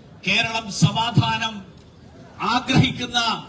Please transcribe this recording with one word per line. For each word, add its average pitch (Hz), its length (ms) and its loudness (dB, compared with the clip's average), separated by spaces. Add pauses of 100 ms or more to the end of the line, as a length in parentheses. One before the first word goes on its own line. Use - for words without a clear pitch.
(260)
കേരളം 226 400 -2 (180)
സമാധാനം 226 680 0 (1000)
ആഗ്രഹിക്കുന്ന 247 640 2 (300)